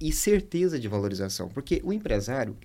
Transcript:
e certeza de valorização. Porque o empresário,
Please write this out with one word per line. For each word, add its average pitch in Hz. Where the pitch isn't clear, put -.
e 156
certeza 180
de 110
valorização. 98
Porque 139
o 185
empresário, 117